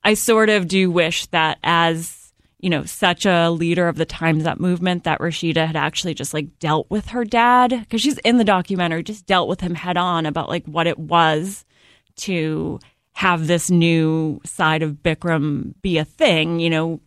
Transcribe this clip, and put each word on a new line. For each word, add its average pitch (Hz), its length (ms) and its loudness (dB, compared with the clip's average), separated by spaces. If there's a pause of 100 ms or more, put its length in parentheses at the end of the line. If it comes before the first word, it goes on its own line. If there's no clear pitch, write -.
I 214 100 4
sort 220 360 4
of 202 180 2
do 185 240 2
wish 170 360 0
that 160 360 0
as, 170 680 0 (280)
you 180 100 -2
know, 156 160 -2
such - 400 -2
a 170 240 4
leader 170 380 0
of 170 100 -2
the 165 80 0
Time's 165 400 -2
Up 160 140 -4
movement, 180 440 -2
that 160 160 -2
Rashida 160 460 -2
had 160 100 -4
actually 156 380 -4
just, - 180 -8
like, 156 280 -8
dealt 151 320 0
with 202 160 -4
her 240 180 -4
dad, 240 640 2
'cause 226 120 -2
she's 277 180 0
in 233 180 4
the 226 60 4
documentary, 180 580 0
just 214 240 -12
dealt 185 240 0
with 185 120 -4
him 175 120 -4
head 175 240 -4
on 175 300 0
about, 151 200 -4
like, - 180 -6
what 160 200 -2
it 170 140 -2
was 165 680 0 (520)
to 160 640 -4 (340)
have 170 340 0
this 175 240 0
new 160 760 2
side 160 380 -2
of 147 200 -8
Bikram 151 760 -2
be 175 160 -2
a 151 80 -2
thing, 170 540 2
you 165 100 0
know. 160 380 -2